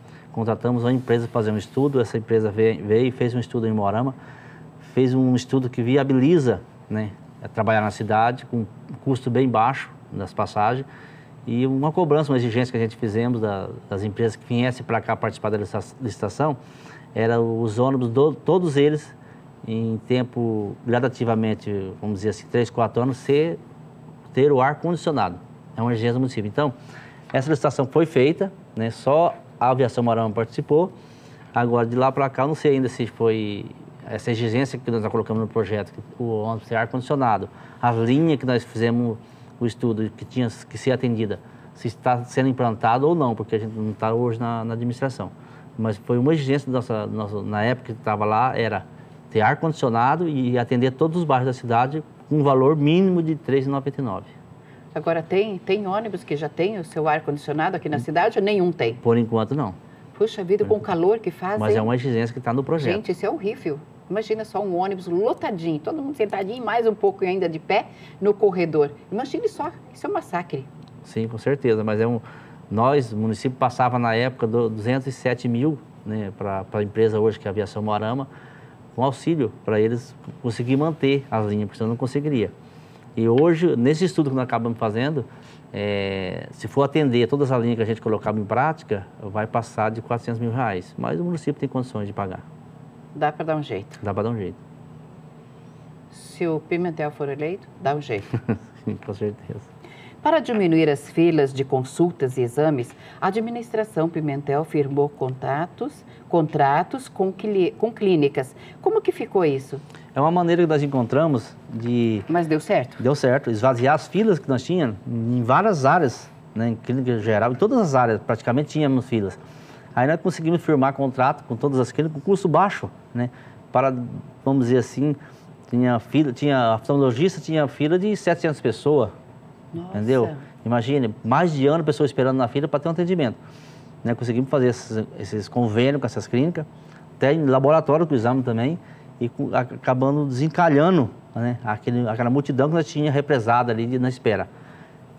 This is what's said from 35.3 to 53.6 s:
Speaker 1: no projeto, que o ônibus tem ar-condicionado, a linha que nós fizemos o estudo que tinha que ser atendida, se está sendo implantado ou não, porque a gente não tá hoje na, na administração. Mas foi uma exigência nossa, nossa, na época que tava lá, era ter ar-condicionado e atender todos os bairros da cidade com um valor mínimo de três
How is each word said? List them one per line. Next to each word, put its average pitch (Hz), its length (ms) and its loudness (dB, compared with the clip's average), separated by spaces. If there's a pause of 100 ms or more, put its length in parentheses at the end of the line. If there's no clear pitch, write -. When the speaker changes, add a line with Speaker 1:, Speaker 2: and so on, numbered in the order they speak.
Speaker 1:
no 107 60 -2
projeto, 104 460 -4
que - 60 -16 (180)
o 113 260 -4
ônibus 113 240 -6
tem 117 100 -2
ar-condicionado, 120 720 0 (320)
a 120 100 4
linha 131 440 4
que 123 100 -6
nós 123 180 0
fizemos 117 540 -2 (400)
o 120 80 -2
estudo 110 500 -2
que - 100 -14
tinha 123 240 -2 (200)
que - 80 -12
ser 131 140 0
atendida, 113 480 -2 (340)
se - 140 -10
está 120 380 -2
sendo 131 240 2
implantado 123 580 2
ou 175 80 4
não, 131 180 0
porque 107 220 -4
a 107 40 0
gente 110 140 -6
não 107 200 -4
tá 110 200 -2
hoje 117 240 0
na, 117 280 -4
na 117 80 -4
administração. 120 580 -6 (460)
Mas 110 200 -2
foi 120 200 -2
uma 135 160 4
exigência 139 380 -2
nossa, 113 340 -4
nossa, 104 360 -6
na 104 220 -2
época 123 300 -2
que 110 60 -12
tava 107 240 -2
lá, 110 340 2
era 107 280 -2 (440)
ter 107 120 0
ar-condicionado 143 880 2
e 127 280 0
atender 123 340 2
todos 160 260 0
os 175 80 0
bairros 131 220 2
da 127 60 0
cidade 127 480 0 (280)
com 151 100 2
um 143 40 4
valor 135 340 6
mínimo 175 440 4
de 160 140 -2
três 135 300 0